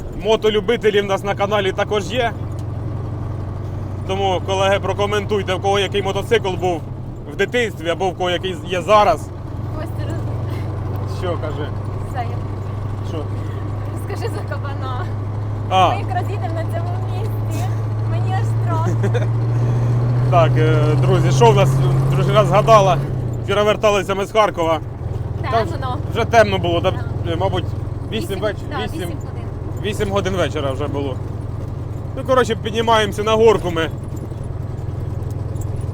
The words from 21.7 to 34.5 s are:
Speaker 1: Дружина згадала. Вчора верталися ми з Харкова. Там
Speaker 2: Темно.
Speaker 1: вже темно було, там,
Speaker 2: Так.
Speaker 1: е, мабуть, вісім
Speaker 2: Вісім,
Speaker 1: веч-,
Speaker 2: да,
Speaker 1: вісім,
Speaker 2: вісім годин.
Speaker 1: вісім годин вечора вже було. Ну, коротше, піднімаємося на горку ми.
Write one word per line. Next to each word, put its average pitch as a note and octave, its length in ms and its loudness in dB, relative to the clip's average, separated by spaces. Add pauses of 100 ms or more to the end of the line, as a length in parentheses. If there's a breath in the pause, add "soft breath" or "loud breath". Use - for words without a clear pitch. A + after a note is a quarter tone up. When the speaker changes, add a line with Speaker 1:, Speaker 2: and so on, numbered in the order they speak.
Speaker 1:
Дружина G3+ 340 4
згадала. G3 520 6 (480)
Вчора G3+ 180 2
верталися G3+ 520 4
ми G3 100 0
з F#3 60 -8
Харкова. E3+ 480 2 (720)
Там A3+ 160 2
Speaker 2:
Темно. B3 300 -4 (160)
Speaker 1:
вже A3 120 0
темно G#3+ 320 6
було, E3+ 240 0
там, F3+ 120 2
Speaker 2:
Так. - 400 -4
Speaker 1:
е, - 20 -2
мабуть, F3+ 280 0 (480)
вісім A3 180 -4
Speaker 2:
Вісім, F#3+ 100 -4
Speaker 1:
веч-, G3+ 160 -2 (160)
Speaker 2:
да, G3 120 -4
Speaker 1:
вісім, G#3 160 -6
Speaker 2:
вісім F3 100 -4
годин. - 340 -8 (400)
Speaker 1:
вісім G3+ 280 -2
годин G3 220 0
вечора C#3+ 380 0
вже C#3 160 -2
було. C#3 280 -2 (1040)
Ну, C4 60 -6
коротше, A#3+ 320 4
піднімаємося G#3+ 680 2
на A3 100 2
горку G#3+ 380 6
ми. D#3+ 180 0 (2000)